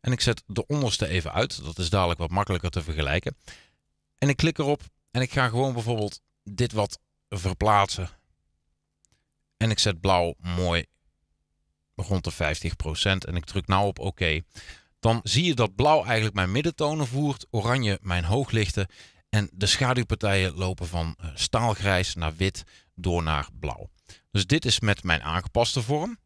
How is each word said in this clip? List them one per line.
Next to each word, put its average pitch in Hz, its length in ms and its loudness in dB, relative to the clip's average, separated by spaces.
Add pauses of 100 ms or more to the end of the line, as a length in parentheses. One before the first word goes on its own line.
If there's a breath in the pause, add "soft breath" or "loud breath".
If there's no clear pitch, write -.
En 127 120 -2
ik 120 80 -2
zet - 260 0
de 107 200 -6
onderste 135 400 -2
even 80 260 -2
uit. - 320 -2
Dat 80 140 -10
is 85 120 -2
dadelijk 87 300 2
wat 82 100 -2
makkelijker 92 400 0
te 85 120 -4
vergelijken. 76 540 -2 (840 loud breath)
En 139 100 0
ik 139 80 2
klik 165 220 0
erop. 143 240 0 (280)
En 123 100 -4
ik 127 120 -2
ga 131 160 2
gewoon 127 240 0
bijvoorbeeld 113 480 -2 (220)
dit 110 300 -2
wat 107 260 -2 (300)
verplaatsen. 98 800 2 (1500)
En 110 140 2
ik 104 80 0
zet 87 220 0
blauw 87 380 4
mooi 87 460 0 (1120)
rond 92 300 -2
de 82 60 -4
vijftig 78 460 -4
procent. 92 480 -2
En 87 120 -4
ik 85 80 -4
druk - 220 -6
nou 98 200 2
op 98 120 -4
oké. 85 440 -2 (640 loud breath)
Dan 113 180 4
zie 110 220 2
je 165 100 2
dat 107 200 2
blauw 139 300 4
eigenlijk 110 300 0
mijn 92 180 0
middentonen 151 540 0
voert. 139 440 -2
Oranje 113 520 2
mijn 90 220 0
hooglichten. 107 640 0 (420 loud breath)
En 104 240 2
de 92 140 -2
schaduwpartijen 104 880 2
lopen 92 320 -4
van, 82 320 -4
eh, 82 160 -10
staalgrijs 101 800 0
naar 78 220 -4
wit 95 280 -2 (300 soft breath)
door 87 280 0
naar 78 260 0 (120)
blauw. 62 300 -8 (400 loud breath)
Dus 98 160 0
dit 143 180 2
is 117 160 2
met 104 220 0
mijn 82 200 0
aangepaste 92 600 0
vorm. 151 440 -4